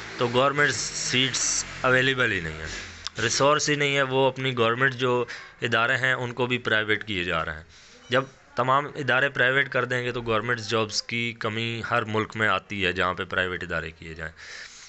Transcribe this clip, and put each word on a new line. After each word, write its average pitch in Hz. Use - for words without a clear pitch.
तो 123
गवर्नमेंट 139
सीट्स -
अवेलेबल 127
ही 95
नहीं 78
है, 78
रिसोर्स 139
ही 147
नहीं 143
है। 139
वो 131
अपनी 131
गवर्नमेंट 120
जो 123
इदारे 120
हैं, 127
उनको 123
भी 123
प्राइवेट 107
किए 95
जा 85
रहे 80
हैं। 80
जब 131
तमाम 131
इदारे 131
प्राइवेट 131
कर 131
देंगे, 123
तो 123
गवर्नमेंट 113
जॉब्स 107
की 117
कमी 113
हर 117
मुल्क 107
में 110
आती 98
है, 90
जहाँ 90
पे 95
प्राइवेट 92
इदारे 82
किए 82
जाएँ। 80